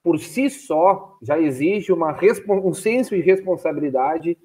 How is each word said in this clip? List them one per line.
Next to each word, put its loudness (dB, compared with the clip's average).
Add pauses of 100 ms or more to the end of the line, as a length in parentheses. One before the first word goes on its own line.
por 2
si -4
só, 0
já -2
exige 0
uma 0
respo-, 0
um 0
senso -2
de 0
responsabilidade 0